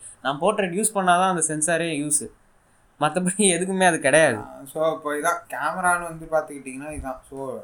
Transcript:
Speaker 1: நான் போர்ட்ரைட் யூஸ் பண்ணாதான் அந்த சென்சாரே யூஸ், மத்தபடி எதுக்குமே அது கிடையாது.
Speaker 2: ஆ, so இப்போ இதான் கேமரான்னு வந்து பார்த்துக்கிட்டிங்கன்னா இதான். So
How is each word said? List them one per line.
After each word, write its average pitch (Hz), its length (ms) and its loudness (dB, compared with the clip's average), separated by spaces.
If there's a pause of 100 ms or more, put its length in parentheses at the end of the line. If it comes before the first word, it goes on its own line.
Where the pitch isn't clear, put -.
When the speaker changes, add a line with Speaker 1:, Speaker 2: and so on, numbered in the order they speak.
(220)
Speaker 1:
நான் 139 180 -2
போர்ட்ரைட் 190 360 0
யூஸ் 214 180 -2
பண்ணாதான் 185 340 4
அந்த 175 140 0
சென்சாரே 160 500 -2
யூஸ், 143 320 -2 (760)
மத்தபடி 180 480 0
எதுக்குமே 185 380 2
அது 160 120 4
கிடையாது. 139 380 4
Speaker 2:
ஆ, - 240 -12 (120)
so 160 200 0
இப்போ 147 220 -4
இதான் 170 340 0
கேமரான்னு 175 540 -2
வந்து 165 280 -10
பார்த்துக்கிட்டிங்கன்னா 147 600 -4
இதான். 131 260 -10 (120)
So 135 340 -10